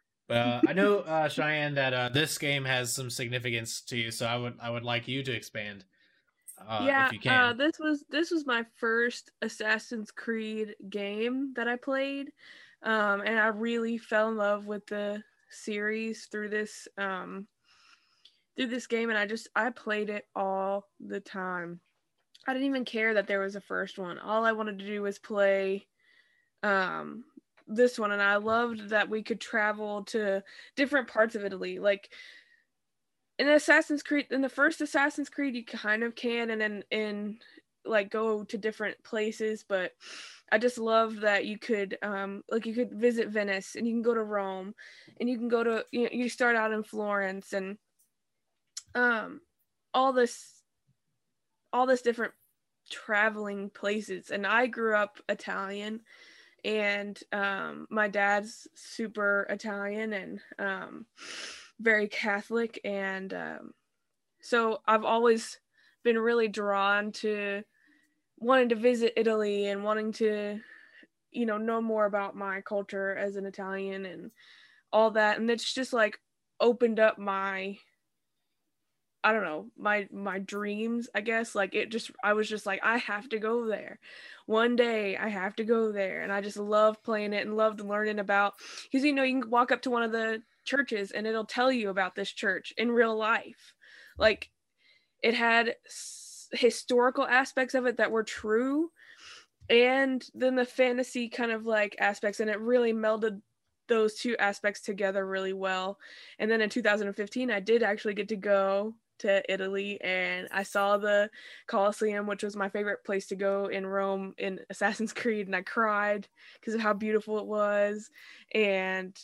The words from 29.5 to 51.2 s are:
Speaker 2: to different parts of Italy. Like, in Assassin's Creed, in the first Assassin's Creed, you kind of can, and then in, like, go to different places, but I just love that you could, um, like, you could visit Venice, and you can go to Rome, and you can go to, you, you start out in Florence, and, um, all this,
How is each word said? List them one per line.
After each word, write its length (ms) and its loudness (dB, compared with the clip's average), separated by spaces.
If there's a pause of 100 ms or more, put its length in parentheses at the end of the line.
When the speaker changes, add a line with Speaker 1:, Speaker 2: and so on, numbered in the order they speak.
Speaker 2:
to 380 -2 (320)
different 320 2
parts 280 2
of 80 -4
Italy. 360 -6
Like, 320 0 (1300)
in 100 4
Assassin's 540 4
Creed, 280 0
in 120 0
the 60 0
first 320 2
Assassin's 500 0
Creed, 260 -4
you 80 -8
kind 400 -2
of 120 -4
can, 340 -2
and 100 -2
then 300 -4
in, 480 -4 (460)
like, 260 0
go 340 0
to 140 -8
different 460 -6
places, 600 -4
but 280 -2 (600)
I 60 6
just 200 2
love 420 2
that 260 2
you 120 -6
could, 440 -2
um, 480 -4
like, 160 0
you 80 -4
could 200 0
visit 340 4
Venice, 480 -2
and 100 -2
you 80 0
can 80 0
go 120 2
to 100 0
Rome, 500 -4 (460)
and 100 0
you 80 -2
can 100 -4
go 160 2
to, 280 0
you, 200 0
you 160 0
start 280 2
out 160 0
in 120 -2
Florence, 680 -4
and, 260 -6 (1160)
um, 480 0 (520)
all 180 4
this, 500 0 (1080)